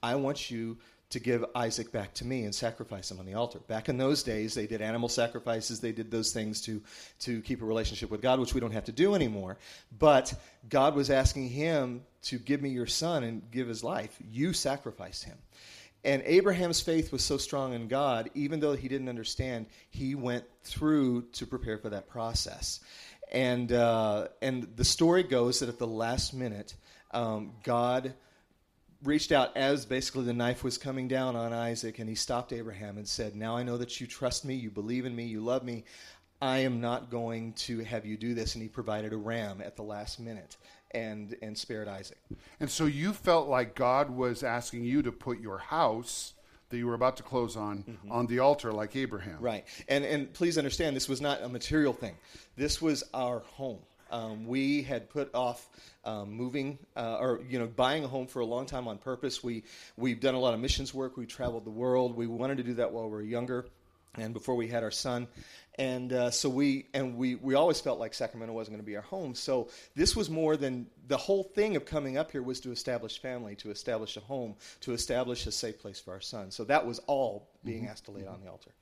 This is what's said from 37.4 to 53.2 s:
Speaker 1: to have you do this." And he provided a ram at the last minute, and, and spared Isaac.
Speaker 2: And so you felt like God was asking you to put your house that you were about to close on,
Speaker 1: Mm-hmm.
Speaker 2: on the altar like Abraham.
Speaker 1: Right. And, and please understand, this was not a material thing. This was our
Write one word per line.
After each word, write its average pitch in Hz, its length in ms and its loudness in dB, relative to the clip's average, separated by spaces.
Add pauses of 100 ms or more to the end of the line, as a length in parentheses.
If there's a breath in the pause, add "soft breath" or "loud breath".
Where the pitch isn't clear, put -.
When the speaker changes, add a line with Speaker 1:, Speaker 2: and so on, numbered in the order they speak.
Speaker 1:
to 117 260 -4
have 110 260 -4
you 107 120 -4
do 117 160 -2
this." 113 220 -2
And 113 80 -8
he 110 60 -8
provided 107 440 -4
a 113 40 -4
ram 104 440 -4
at 92 140 -10
the 113 80 -10
last 104 360 -8
minute, 110 380 -12 (380 soft breath)
and, 110 480 -6
and 110 120 -8
spared 107 320 -6
Isaac. 98 300 -12 (420 loud breath)
Speaker 2:
And 139 120 -4
so 160 140 2
you 151 280 2
felt 165 340 4
like 127 280 2
God 131 340 4
was 123 320 0
asking 120 420 -2
you 131 200 4
to 123 80 0
put 120 280 -6
your 101 200 -8
house 120 760 0 (360 soft breath)
that 123 80 -4
you 120 100 0
were 117 80 0
about 127 220 4
to 117 60 -14
close 120 320 0
on, 104 280 -6
Speaker 1:
Mm-hmm. 104 280 -12
Speaker 2:
on 120 160 2
the 120 120 2
altar 139 320 6
like 107 240 -2
Abraham. 104 440 -4
Speaker 1:
Right. 113 260 -2 (220 loud breath)
And, 143 160 2
and 143 300 -2
please 170 240 2
understand, 143 380 0
this 131 120 -2
was 131 140 -2
not 143 220 0
a 123 60 -6
material 139 440 2
thing. 95 220 -8 (400 loud breath)
This 143 260 0
was 156 220 2 (100)
our 123 280 0